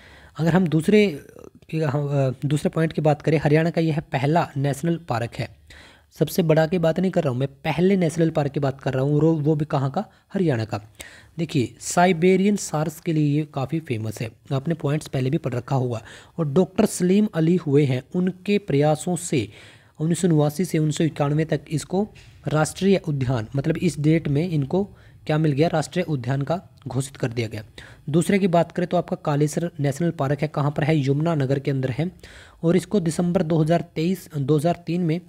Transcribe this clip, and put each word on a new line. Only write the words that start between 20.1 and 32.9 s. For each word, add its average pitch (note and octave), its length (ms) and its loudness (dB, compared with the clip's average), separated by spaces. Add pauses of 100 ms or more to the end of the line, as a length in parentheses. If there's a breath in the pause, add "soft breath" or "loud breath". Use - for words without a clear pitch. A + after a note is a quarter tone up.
सौ F#3+ 80 2
नवासी D3+ 360 2
से E3+ 140 -2
उन्नीस D#3 200 0
सौ F3 60 2
इक्यानवे D3 400 0
तक D#3 160 -2 (100)
इसको F3+ 380 -2 (400 loud breath)
राष्ट्रीय D#3+ 600 2
उद्यान, B2+ 480 -2
मतलब D3+ 200 -2
इस E3+ 240 -2
डेट D#3+ 280 2
में D3+ 200 0
इनको E3 360 -2 (420 soft breath)
क्या D3+ 120 0
मिल D#3 140 2
गया? D3 160 2
राष्ट्रीय E3+ 400 -2
उद्यान C3+ 340 -2
का E3 200 -4 (260)
घोषित C3 280 -6
कर C3 120 -2
दिया A#2 200 -4
गया। G#2+ 160 -12 (460 loud breath)
दूसरे F3 280 2
की F#3+ 80 2
बात E3+ 260 2
करें E3+ 160 -2
तो - 80 0
आपका F3 200 -2
कालेसर D3+ 540 -2 (100)
नेशनल C#3+ 300 0
पार्क C#3+ 320 -2
है, D#3 60 0
कहाँ C#3+ 220 -2
पर D3+ 140 -2
है? C#3+ 260 2
यमुनानगर C#3 480 0
के C3+ 120 -4
अंदर C3 200 -2
है, D#3 220 -4 (500 loud breath)
और E3+ 140 4
इसको F#3+ 240 0